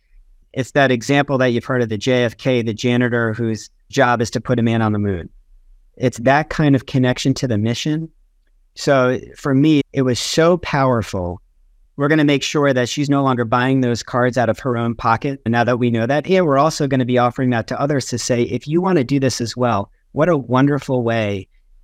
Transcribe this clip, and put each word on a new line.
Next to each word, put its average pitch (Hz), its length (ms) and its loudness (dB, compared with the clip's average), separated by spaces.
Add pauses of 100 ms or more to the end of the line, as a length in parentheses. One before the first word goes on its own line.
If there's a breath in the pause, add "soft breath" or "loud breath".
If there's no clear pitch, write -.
(540)
It's 131 160 -6
that 135 200 2
example 139 460 0
that 127 120 2
you've 120 180 -2
heard 127 160 -2
of 110 80 -4
the 107 80 -4
J 123 260 0
F 113 140 -4
K, 127 240 0
the 113 100 -4
janitor 120 640 0
whose 113 340 -4 (220)
job 120 320 2
is 113 80 -4
to 131 100 -4
put 120 180 -2
a 113 40 0
man 113 180 0
on 107 120 0
the 107 60 -2
moon. 98 300 -4 (680)
It's 127 220 -2
that 139 280 2
kind 147 260 2
of 127 120 0
connection 127 480 0
to - 120 -6
the 113 120 0
mission. 151 500 -4 (640)
So 127 460 2 (160)
for 139 180 -2
me, 143 280 4 (100)
it 135 100 0
was 127 160 0
so 170 380 2
powerful. 113 840 -2 (540)
We're 143 120 -2
gonna 156 160 4
make 143 180 2
sure 143 300 0
that 123 160 0
she's 143 220 -4
no 139 120 2
longer 123 220 0
buying 127 380 0
those 120 200 0
cards 123 360 -2
out 113 100 2
of 110 120 0
her 120 180 -4
own 117 160 -2
pocket. 120 500 -2
And 117 80 0
now 120 120 4
that 120 140 0
we 120 120 0
know 117 160 0
that, 143 200 0
and 185 200 2
we're 139 100 2
also 151 300 0
gonna 131 180 0
be 123 140 0
offering 123 320 0
that 113 160 -2
to 123 140 -6
others 143 260 -2
to 120 120 -6
say, 120 240 0
"If 120 240 -4
you 160 140 0
wanna 180 240 2
do 139 160 0
this 131 200 0
as 117 140 -6
well, 117 360 -2 (220)
what - 180 0
a 160 60 2
wonderful 131 680 0
way 107 440 -2 (380)